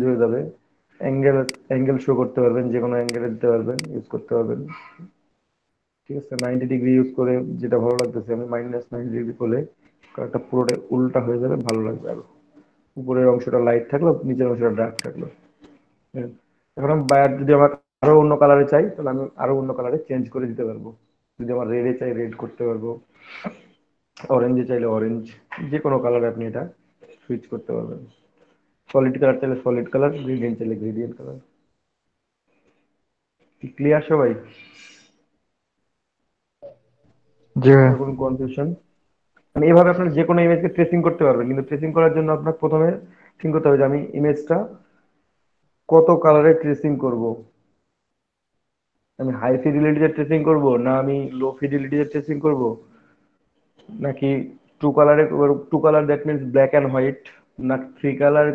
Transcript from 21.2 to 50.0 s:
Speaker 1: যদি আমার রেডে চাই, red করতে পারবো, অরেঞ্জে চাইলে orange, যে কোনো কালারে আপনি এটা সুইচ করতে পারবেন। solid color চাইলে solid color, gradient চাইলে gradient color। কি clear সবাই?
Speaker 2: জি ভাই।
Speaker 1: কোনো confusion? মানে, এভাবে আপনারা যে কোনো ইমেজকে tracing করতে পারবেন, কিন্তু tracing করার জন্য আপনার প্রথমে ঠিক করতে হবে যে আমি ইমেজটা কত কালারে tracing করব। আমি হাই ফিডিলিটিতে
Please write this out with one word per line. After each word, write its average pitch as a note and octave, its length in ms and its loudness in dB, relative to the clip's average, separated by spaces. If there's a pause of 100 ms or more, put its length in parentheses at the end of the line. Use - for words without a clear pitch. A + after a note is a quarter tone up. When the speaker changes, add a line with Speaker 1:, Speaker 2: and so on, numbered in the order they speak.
Speaker 1:
যদি A#2+ 160 -8
আমার B2 180 -4
রেডে B2 260 -2
চাই, B2+ 200 -6
red A2+ 220 -8
করতে A#2+ 280 -10
পারবো, A2+ 200 -6 (1500)
অরেঞ্জে B2 340 0
চাইলে A#2+ 260 -2
orange, A2 280 -4 (480)
যে D3+ 140 -2
কোনো C3+ 180 0
কালারে A#2+ 280 0
আপনি A2+ 200 -8
এটা A#2+ 120 -8 (600)
সুইচ A#2+ 280 -8
করতে A#2+ 260 -10
পারবেন। A#2 220 -10 (920)
solid C3 300 2
color C3 200 4
চাইলে C3 140 -2 (100)
solid A#2+ 280 -2
color, C#3+ 180 2 (140)
gradient A#2+ 340 -4
চাইলে A2+ 220 -6
gradient A2+ 360 -8
color। C3+ 220 -16 (2250)
কি C3 80 -14 (100)
clear D3 320 2
সবাই? C#3 220 2 (3250)
Speaker 2:
জি C3 140 10
ভাই। C3 120 8 (120)
Speaker 1:
কোনো C3+ 120 -4 (100)
confusion? C3 460 -4 (840)
মানে, D3 180 0
এভাবে F3 220 8
আপনারা F3 240 -2
যে E3 120 4
কোনো F3 160 4
ইমেজকে E3+ 300 2
tracing F3 320 2
করতে E3 200 0
পারবেন, A#2+ 220 2
কিন্তু C3+ 200 -2
tracing D3+ 280 -4
করার E3 200 4
জন্য D#3 200 0
আপনার D#3+ 240 -4
প্রথমে D#3 280 2 (500)
ঠিক D#3+ 140 -4
করতে D#3 140 2
হবে C#3 140 6
যে C3+ 80 4
আমি C#3+ 100 0 (200)
ইমেজটা D3 380 0 (1400)
কত D#3+ 140 10 (160)
কালারে D#3 280 8 (100)
tracing D3 300 -2 (120)
করব। A#2+ 200 -2 (2000)
আমি C3 100 -4 (100)
হাই B2+ 120 2 (100)
ফিডিলিটিতে D3+ 520 2